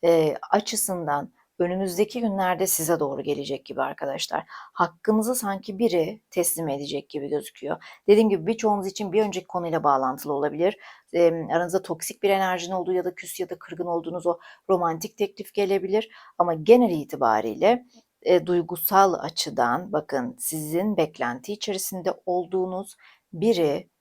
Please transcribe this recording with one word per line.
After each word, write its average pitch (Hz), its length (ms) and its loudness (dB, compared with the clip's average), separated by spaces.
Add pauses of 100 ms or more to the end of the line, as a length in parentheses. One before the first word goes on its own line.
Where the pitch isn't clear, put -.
e, 165 320 4 (160)
açısından 175 800 -2 (260)
önümüzdeki 185 600 0
günlerde 190 460 0
size 165 320 0
doğru 139 220 -4
gelecek 139 440 -4
gibi 127 160 -6
arkadaşlar. - 640 -4 (300)
Hakkınızı 214 640 0
sanki 196 440 -8
biri 180 500 0
teslim 170 400 -2
edecek 143 400 -6
gibi 143 200 -6
gözüküyor. 147 540 -6 (240)
Dediğim 208 220 6
gibi 175 180 0
birçoğunuz 214 400 0
için 190 240 -8
bir 202 100 2
önceki 185 260 -4
konuyla 165 360 -4
bağlantılı 135 500 0
olabilir. 147 440 0 (360)
Em, 165 360 2
aranızda 175 320 0
toksik - 420 -10
bir 196 60 2
enerjinin 185 460 0
olduğu 185 180 -2
ya 185 120 0
da 180 100 -6
küs - 240 -14
ya 180 100 -6
da 170 100 -12
kırgın 170 260 -10
olduğunuz 170 420 -4
o 170 120 0 (300)
romantik 170 480 2
teklif - 360 -4
gelebilir. 196 560 2 (280)
Ama 175 160 4
genel 214 380 6
itibariyle, 139 960 2 (360)
e, 170 240 4
duygusal 180 680 2
açıdan 135 800 -2
bakın 135 480 -4
sizin 170 580 -4
beklenti 135 560 -4
içerisinde 190 600 -6 (120)
olduğunuz 185 680 -4 (380)
biri 170 560 0 (120)